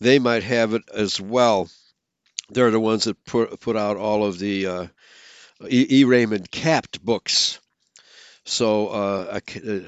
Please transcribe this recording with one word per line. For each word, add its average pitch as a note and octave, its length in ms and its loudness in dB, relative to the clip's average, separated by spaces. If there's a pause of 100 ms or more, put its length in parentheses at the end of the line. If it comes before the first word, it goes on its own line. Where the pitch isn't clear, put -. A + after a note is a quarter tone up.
They B2+ 180 4
might A#2 240 2
have A2+ 320 0
it A2+ 80 -2 (100)
as G#2 280 -4
well. G#2+ 480 2 (800)
They're B2 200 4
the A2 100 2
ones A2 240 0
that G#2+ 200 -6
put, - 360 -4
put A2+ 160 -4
out G#2 200 -2
all G#2+ 280 0
of F#2+ 140 -2
the, G2 280 -2
uh, F2+ 200 -6 (800)
E, C3 180 2 (140)
E. C#3 40 6
Raymond A2+ 460 2
Capt - 540 -2
books. - 560 -2 (840)
So, G#2+ 440 0
uh, G2 440 -4
I G2+ 80 -6
ca-, G#2 380 -10
uh, - 100 -6